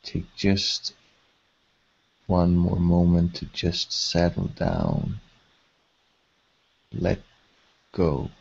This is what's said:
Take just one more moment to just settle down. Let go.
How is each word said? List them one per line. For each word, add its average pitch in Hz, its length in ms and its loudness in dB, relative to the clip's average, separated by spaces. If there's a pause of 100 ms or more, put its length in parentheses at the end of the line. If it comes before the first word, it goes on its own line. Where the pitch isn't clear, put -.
Take - 320 -8
just - 600 -2 (1300)
one 87 300 4
more 90 220 2
moment 87 580 4
to - 100 -10
just - 460 -6
settle 87 560 -2
down. 50 720 -4 (1700)
Let 92 280 -2 (720)
go. 78 380 0 (100)